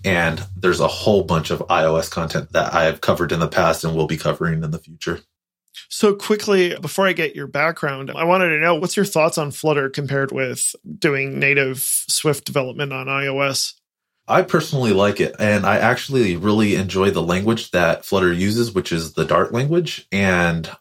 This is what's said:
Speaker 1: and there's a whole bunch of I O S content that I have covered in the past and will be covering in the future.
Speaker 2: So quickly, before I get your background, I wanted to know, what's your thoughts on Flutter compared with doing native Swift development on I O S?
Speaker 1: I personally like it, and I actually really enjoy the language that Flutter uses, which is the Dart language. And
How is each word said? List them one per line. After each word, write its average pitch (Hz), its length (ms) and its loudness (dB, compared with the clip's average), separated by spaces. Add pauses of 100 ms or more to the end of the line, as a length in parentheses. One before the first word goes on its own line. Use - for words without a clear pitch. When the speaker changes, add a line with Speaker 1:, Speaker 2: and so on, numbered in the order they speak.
Speaker 1:
and 85 400 0 (140)
there's 90 220 2
a 73 80 2
whole 101 340 2
bunch 82 300 -2
of 82 180 -4
I 82 160 2
O 80 120 2
S 80 120 -2
content 80 440 -4
that 80 200 0
I 82 120 4
have 80 160 -2
covered 85 300 0
in 85 80 0
the 82 80 2
past 82 360 0
and 82 120 -2
will 78 120 0
be 80 100 -2
covering 80 460 -2
in 78 80 -4
the 80 80 -6
future. 82 400 -8 (680)
Speaker 2:
So 202 260 2
quickly, 202 680 0
before 190 240 -2
I 185 80 2
get 156 220 -4
your 143 100 -8
background, 139 640 -4
I 143 140 -4
wanted 180 260 4
to 151 100 0
know, 170 140 4
what's 151 240 -2
your 196 80 2
thoughts 165 320 0
on 147 140 -2
Flutter 139 400 0
compared 139 400 -2
with 127 420 -4 (240)
doing 135 400 0
native 135 460 0
Swift - 600 -2
development 139 480 -4
on 131 140 -8
I 139 200 -2
O 135 140 -2
S? - 340 -2 (500)
Speaker 1:
I 180 180 4
personally 139 500 0
like 101 260 2
it, - 180 0
and 104 280 2
I 101 140 4
actually 117 580 0
really 104 380 2
enjoy 95 360 2
the 85 100 -2
language 95 500 -2
that 82 340 2
Flutter 92 260 2
uses, 107 420 0
which 90 200 -2
is 82 220 -4
the 80 100 0
Dart 87 260 2
language. 151 600 -2
And 175 680 2